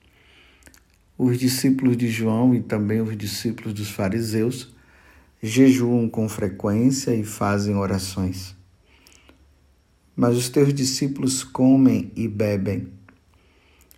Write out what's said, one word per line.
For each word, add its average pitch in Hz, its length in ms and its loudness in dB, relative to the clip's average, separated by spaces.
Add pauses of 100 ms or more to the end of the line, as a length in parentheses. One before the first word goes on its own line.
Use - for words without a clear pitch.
(1160)
"Os 123 220 2
discípulos 127 580 2
de 117 120 0
João 113 440 2
e 110 80 0
também 107 400 -2
os 110 160 -4
discípulos 104 560 -6
dos 104 160 -8
fariseus 110 880 -4 (640)
jejuam 120 680 4
com 110 180 -2
frequência 110 880 0
e 110 100 -2
fazem 101 520 -2
orações. 95 800 -4 (1600)
Mas 120 200 2
os 123 140 -4
teus 143 240 2
discípulos 135 720 -4
comem 131 720 4
e 113 120 -4
bebem." 101 600 -2 (1120)